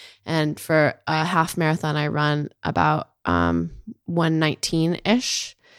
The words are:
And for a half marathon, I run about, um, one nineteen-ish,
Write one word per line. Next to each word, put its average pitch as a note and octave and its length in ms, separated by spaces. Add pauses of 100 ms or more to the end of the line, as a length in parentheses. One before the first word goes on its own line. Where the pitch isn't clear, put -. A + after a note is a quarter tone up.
(260)
And D3+ 340
for D3+ 360 (120)
a D#3 160
half F3 340
marathon, D#3 380
I D3 120
run D3 420 (140)
about, - 460 (160)
um, E2+ 460 (340)
one E3 340
nineteen-ish, E3 1160 (240)